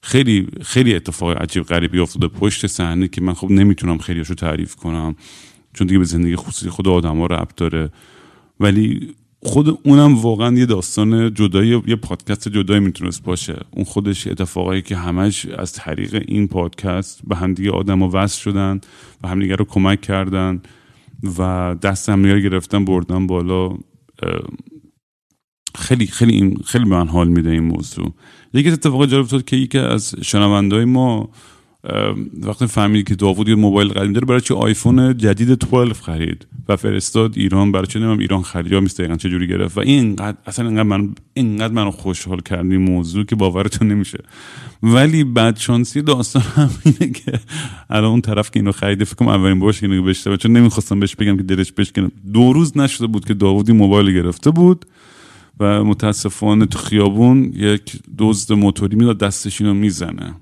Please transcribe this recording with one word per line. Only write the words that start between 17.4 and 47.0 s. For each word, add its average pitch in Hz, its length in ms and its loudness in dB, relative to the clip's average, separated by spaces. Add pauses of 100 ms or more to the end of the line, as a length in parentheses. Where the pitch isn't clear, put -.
دیگه 95 180 -4
آدما 95 420 0
وصل 98 280 -2
شدن 98 400 -2 (420)
و 95 40 -8
همدیگه 95 280 -2
رو 95 100 -2
کمک 95 360 0
کردن 92 600 -4 (800)
و 90 420 -2
دست 98 280 -2
همدیگه 98 240 4
رو 101 60 2
گرفتن 95 460 -2
بردن 92 420 -2
بالا. 92 380 -2
اه، 92 120 -8 (2000)
خیلی، 120 320 0
خیلی 117 260 2
این، 101 320 2
خیلی 123 200 0
به 101 40 2
من 87 180 2
حال 87 200 2
می‌ده 85 220 2
این 82 140 0
موضوع. 82 500 -6 (400)
یکی 143 160 2
از 165 40 2
اتفاقات 139 360 2
جالب 135 140 2
افتاد 123 220 -2
که - 100 -2
یکی 131 220 0
از 120 440 -2
شنونده‌های 101 640 2
ما، 123 440 0 (540)
اه، 104 320 -4 (260)
وقتی 104 260 -4
فهمید 104 400 0
که 104 80 0
داوود 101 340 0
یه 110 60 6
موبایل 101 340 4
قدیمی 98 240 -2
داره، 123 120 0
برای 123 160 2
چی 131 120 -2
آیفون 123 640 2
جدید 110 340 2
دوازده 123 420 2
خرید 82 540 -6 (220)
و 104 60 2
فرستاد 110 600 -2
ایران، 98 340 2
برای 95 160 -2
چی 110 120 -6
نمی‌دونم 110 200 0
ایران 98 220 -2
خرید، 87 300 -6
یا 98 80 2
می‌دونی 95 180 -2
دقیقاً 85 180 -4
چه 90 140 -4
جوری 90 180 -2
گرفت 92 300 -4
و 104 40 -4
اینقدر، 107 640 0
اصلاً 117 220 -6
اینقدر 110 160 0
من، 104 320 0 (180)
اینقدر 110 400 -2
منو 104 180 0
خوشحال 90 480 -8
کرد 90 320 -4
این 95 60 2
موضوع 92 460 0
که 110 120 -2
باورتون 98 520 0
نمیشه. 104 360 -4 (600)
ولی 143 400 6
بدشانسی 117 800 0
داستان 135 400 0
هم 139 280 2 (160)
اینه 139 280 2